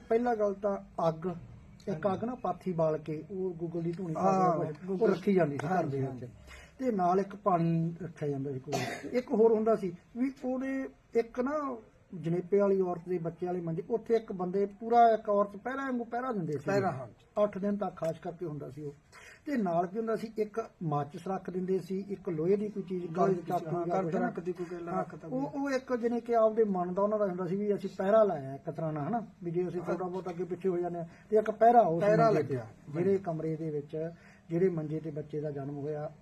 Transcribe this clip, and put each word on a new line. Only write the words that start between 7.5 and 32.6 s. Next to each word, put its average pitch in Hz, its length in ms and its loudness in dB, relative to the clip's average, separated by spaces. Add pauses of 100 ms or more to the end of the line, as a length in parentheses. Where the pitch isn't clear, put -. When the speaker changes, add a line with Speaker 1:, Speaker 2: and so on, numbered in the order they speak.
Speaker 1:
ਰੱਖਿਆ 151 260 -6
ਜਾਂਦਾ 139 240 -4
ਸੀ 131 60 -6
ਕੋਲ। 135 160 -6 (380)
ਇੱਕ 247 200 -2
ਹੋਰ 226 200 8
ਹੁੰਦਾ 220 240 4
ਸੀ 180 200 -4 (200)
ਵੀ 262 160 0 (120)
ਉਹਦੇ 269 440 -4 (260)
ਇੱਕ 233 260 0
ਨਾ 277 360 -2 (380)
ਜਣੇਪੇ 175 460 0
ਵਾਲੀ 196 200 4
ਔਰਤ 175 280 -2
ਦੇ 180 100 0
ਬੱਚੇ 165 280 -4
ਵਾਲੇ 180 140 -4
ਮੰਜੇ, 165 300 -4
ਉੱਥੇ 226 240 0
ਇੱਕ 220 180 0
ਬੰਦੇ 185 340 0
ਪੂਰਾ 233 440 6
ਇੱਕ 214 180 2
ਔਰਤ 202 280 2
ਪਹਿਰਾ 262 260 -6
ਵਾਂਗੂ 254 220 -2
ਪਹਿਰਾ 247 280 -4
ਦਿੰਦੇ 165 200 -2
ਸੀ। 143 60 -2
Speaker 2:
ਪਹਿਰਾ, 196 320 0
ਹਾਂ। 123 180 -6 (360)
Speaker 1:
ਅੱਠ 208 140 -2
ਦਿਨ 202 180 0
ਤੱਕ 196 200 -4
ਖਾਸ 165 220 -4
ਕਰਕੇ 175 280 -8
ਹੁੰਦਾ 147 240 -8
ਸੀ 143 120 -12
ਉਹ। 143 120 -8 (520)
ਤੇ 285 100 -2
ਨਾਲ 175 300 2
ਕੀ 190 120 -6
ਹੁੰਦਾ 220 180 0
ਸੀ, 220 220 -8
ਇੱਕ 214 320 -4 (120)
ਮਾਚਿਸ 151 460 -4
ਰੱਖ 190 220 -6
ਦਿੰਦੇ 185 280 -2
ਸੀ, 190 300 -6
ਇੱਕ 196 200 -8
ਲੋਹੇ 175 280 2
ਦੀ 208 120 -2
ਕੋਈ 202 140 -6
ਚੀਜ਼, 180 240 -6
Speaker 2:
ਲੋਹੇ 180 220 2
ਦੀ 185 60 4
Speaker 1:
ਕਰਦ - 20 2
Speaker 2:
ਚੀਜ਼, 170 280 -4
Speaker 1:
ਚਾਕੂ 160 120 -4
Speaker 2:
ਹਾਂ, 170 100 -2
Speaker 1:
ਜਾਂ 175 160 0
ਕੁਛ 165 100 -2
Speaker 2:
ਕਰਦ - 100 0
Speaker 1:
ਨਾ। - 60 0
Speaker 2:
ਰੱਖਦੀ 180 240 -6
ਕੋਈ 175 200 -8
ਗੱਲ 170 160 -10
Speaker 1:
ਹਾਂ, 170 120 -2
Speaker 2:
ਰੱਖਦਾ 160 280 -10
ਕੋਈ। 254 100 -4
Speaker 1:
ਉਹ, 277 80 -2
ਉਹ 285 240 -4
ਇੱਕ 262 260 0
ਜਾਣੀ 233 240 0
ਕਿ 233 140 -2
ਆਪਦੇ 220 300 6
ਮਨ 180 300 0
ਦਾ 196 80 2
ਉਹਨਾਂ 208 160 2
ਦਾ 208 80 2
ਹੁੰਦਾ 180 200 -2
ਸੀ 180 100 -2
ਵੀ 202 180 0
ਅਸੀਂ 190 240 -4
ਪਹਿਰਾ 208 240 6
ਲਾਇਆ 143 320 0
ਇੱਕ 151 160 -10
ਤਰ੍ਹਾਂ 160 220 -4
ਨਾਲ, 147 160 -4
ਹਨਾ? 220 180 -2 (180)
ਵੀ 170 60 -4
ਜੇ 175 180 0
ਅਸੀਂ 175 120 -6
Speaker 2:
ਹਾਂ। 170 60 -8
Speaker 1:
ਥੋੜ੍ਹਾ 180 220 -4
ਬਹੁਤ 180 200 -6
ਅੱਗੇ 175 160 -6
ਪਿੱਛੇ 175 240 -4
ਹੋ 175 100 2
ਜਾਂਦੇ 175 200 -2
ਹਾਂ 170 80 -6 (240)
ਤੇ 214 60 6
ਇੱਕ 214 140 4
ਪਹਿਰਾ 226 300 8
ਉਸ 170 240 4
Speaker 2:
ਪਹਿਰਾ 220 260 6
Speaker 1:
ਮੰਜੇ 165 120 4
ਤੇ, 135 120 -4
Speaker 2:
ਲੱਗਿਆ। 117 120 -4 (240)